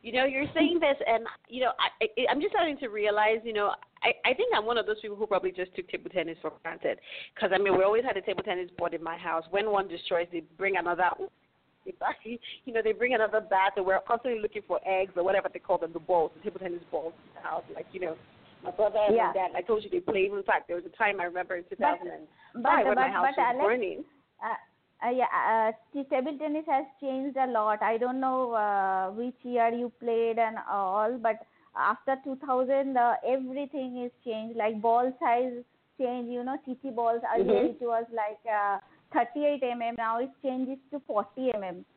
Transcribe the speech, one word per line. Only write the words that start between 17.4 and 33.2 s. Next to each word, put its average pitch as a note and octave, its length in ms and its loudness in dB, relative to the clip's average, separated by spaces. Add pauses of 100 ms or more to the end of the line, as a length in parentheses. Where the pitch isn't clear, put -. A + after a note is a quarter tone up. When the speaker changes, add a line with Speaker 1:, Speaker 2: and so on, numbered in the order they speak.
Speaker 1:
house. E3 160 -6 (120)
Like, D#3+ 160 -10
you F#3+ 80 -10
know, E3+ 160 -4 (480)
my - 80 -8
brother G#3 260 2 (100)
and G#3 80 6
Speaker 2:
Yeah. A3 120 4
Speaker 1:
my D#3+ 60 -2
dad, F3+ 220 0
I F3+ 60 -2
told G#3+ 220 0
you G#3 80 -14
they F3+ 80 0
played. G3 320 0
In G3+ 100 -4
fact, F#3+ 260 0
there E3+ 100 -4
was F3 80 -8
a E3+ 120 -16
time G3+ 220 2
I F3 60 0
remember F3+ 300 -6
in F3 140 -8
Speaker 2:
But, - 0 -
Speaker 1:
two G3 60 -10
thousand F4 320 0
and E3+ 200 -12 (360)
five C#4 220 6
Speaker 2:
but, - 20 -
Speaker 1:
when C4 80 4
my B3+ 80 4
Speaker 2:
but, C4 80 2
Speaker 1:
house F3+ 240 2
Speaker 2:
but D4+ 60 2
Speaker 1:
was A#3+ 80 4
Speaker 2:
Alex, B3 140 2
Speaker 1:
burning. G#3 400 0 (400)
Speaker 2:
uh, A3 120 -4 (500)
uh, A#3+ 60 2
yeah, B3 140 2 (440)
uh, - 20 0 (220)
t-, C#4 160 -4
table C#4+ 300 0
tennis D4+ 280 -2
has C#4 160 2 (160)
changed C4+ 380 -4
a C4 80 2
lot. G#3+ 380 2
I A3 160 2
don't B3 200 0
know, C4 340 0
uh, F#3+ 580 0
which B3 320 -6
year A#3+ 260 2
you A#3+ 300 -2
played A3+ 400 0
and A3+ 180 0 (100)
all, G3+ 540 0
but A3 240 -2 (320)
after A3 460 0
two C4+ 140 -6
thousand, C4+ 600 0
uh, A#3+ 160 4 (120)